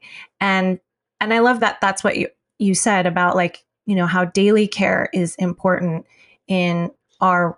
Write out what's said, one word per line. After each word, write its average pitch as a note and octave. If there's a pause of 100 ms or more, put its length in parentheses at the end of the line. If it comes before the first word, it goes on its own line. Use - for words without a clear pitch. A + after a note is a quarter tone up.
(420)
And, F#3 (400)
and G#3+
I A3+
love A#3
that -
that's G3
what -
you, - (320)
you G3
said F#3+
about, F3+
like, F3 (220)
you G#3
know, F3
how F3+
daily G3+
care F#3
is F3
important F3 (420)
in F3 (300)
our F3